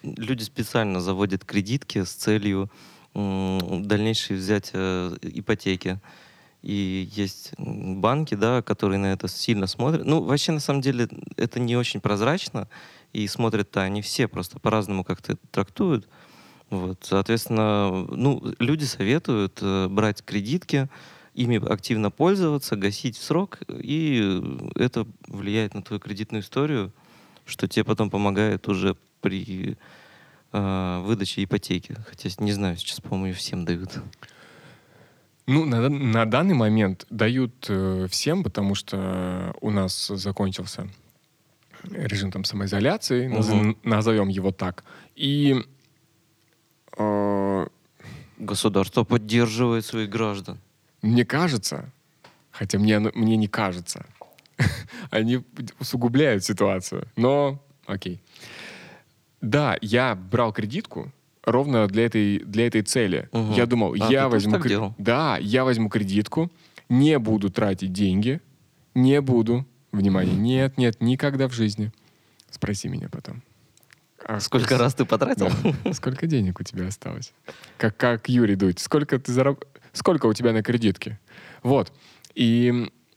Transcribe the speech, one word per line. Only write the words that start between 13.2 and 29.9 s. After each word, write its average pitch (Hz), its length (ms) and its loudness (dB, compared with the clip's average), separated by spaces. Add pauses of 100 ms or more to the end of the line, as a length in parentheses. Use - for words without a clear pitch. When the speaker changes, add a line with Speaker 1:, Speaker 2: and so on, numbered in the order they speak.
Speaker 1:
смотрят-то 107 540 -2
они 98 200 -2
все 113 260 -2
просто - 300 -10
по-разному 101 460 0
как-то - 300 -4
это - 160 -14
трактуют. 120 580 0 (640)
Вот, 92 340 -6
соответственно, 104 880 2 (200)
ну, 127 320 0 (160)
люди 147 260 0
советуют, 113 800 0
э, 95 260 0
брать 104 360 0
кредитки, 135 640 -2 (460)
ими 120 240 2 (140)
активно 107 380 0
пользоваться, 160 680 0
гасить 101 420 -2
в - 40 -16
срок, - 360 -2 (100)
и 127 760 0 (320)
это 120 320 0 (220)
влияет 101 460 -4
на 101 80 -8
твою 104 180 -8
кредитную 104 420 -8
историю, 131 500 -2 (520)
что - 240 -4
тебе 110 160 0
потом 107 240 0
помогает 101 600 0
уже 98 280 0 (240)
при, 95 560 -4 (760)